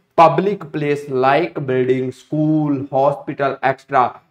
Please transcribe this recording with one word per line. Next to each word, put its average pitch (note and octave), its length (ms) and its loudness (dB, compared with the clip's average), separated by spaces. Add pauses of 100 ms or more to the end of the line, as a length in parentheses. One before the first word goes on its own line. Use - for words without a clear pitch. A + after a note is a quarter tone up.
(180)
public F3 480 4
place D3 440 -4
like C#3 560 0
building, B2+ 460 0
school, D3+ 840 -2
hospital, C#3 680 -2
extra। C3 500 0 (180)